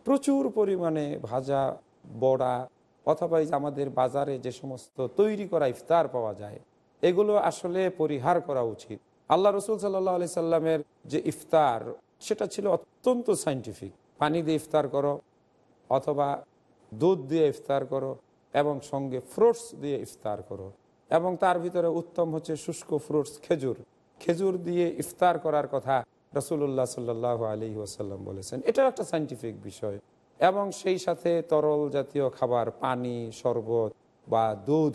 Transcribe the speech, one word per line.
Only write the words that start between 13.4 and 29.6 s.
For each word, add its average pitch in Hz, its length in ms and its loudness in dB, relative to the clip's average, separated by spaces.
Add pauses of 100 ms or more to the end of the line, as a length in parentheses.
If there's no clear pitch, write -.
সায়েন্টিফিক। 127 480 -4 (300)
পানি 151 240 2
দিয়ে 160 100 2
ইফতার 151 300 0 (100)
করো 143 180 2 (840)
অথবা 143 300 0 (640)
দুধ 160 260 4
দিয়ে 151 280 2
ইফতার 139 380 -2
করো 135 260 -4 (420)
এবং 143 260 2 (120)
সঙ্গে 135 280 -4 (120)
ফ্রুটস 233 340 4 (160)
দিয়ে 143 160 -2 (100)
ইফতার 104 320 -6 (100)
করো, 95 220 -12 (380)
এবং 170 220 2 (120)
তার 180 160 4
ভিতরে 175 280 0
উত্তম 170 480 -2
হচ্ছে 160 180 -6 (120)
শুষ্ক - 320 -8
ফ্রুটস, 143 360 -2 (120)
খেজুর। 135 320 0 (420)
খেজুর 185 380 0
দিয়ে 175 280 0 (180)
ইফতার 180 360 2
করার 147 360 0
কথা 135 200 0 (380)
রাসূলুল্লাহ 139 520 0
সাল্লাল্লাহু 120 600 -4
আলাইহি 107 360 -6
ওয়াসাল্লাম 101 380 -10 (100)
বলেছেন। 98 280 -10 (120)
এটাও 262 180 4
একটা 247 160 -2
সায়েন্টিফিক 127 520 -6 (140)